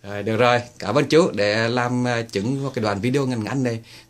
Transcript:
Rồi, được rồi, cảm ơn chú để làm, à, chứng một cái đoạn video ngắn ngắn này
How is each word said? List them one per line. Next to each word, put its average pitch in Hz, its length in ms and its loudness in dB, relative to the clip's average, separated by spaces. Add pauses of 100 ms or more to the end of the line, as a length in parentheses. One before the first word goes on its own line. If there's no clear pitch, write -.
Rồi, 101 200 -8
được 110 140 -2
rồi, 120 240 4 (180)
cảm 104 160 -4
ơn 139 140 2
chú 160 260 4
để 107 340 2
làm, 123 380 0
à, 117 160 0
chứng 123 420 -4
một 131 100 -4
cái 117 80 -2
đoạn 101 180 0
video 127 260 0
ngắn 117 180 -2
ngắn 135 180 -2
này 117 180 -2 (300)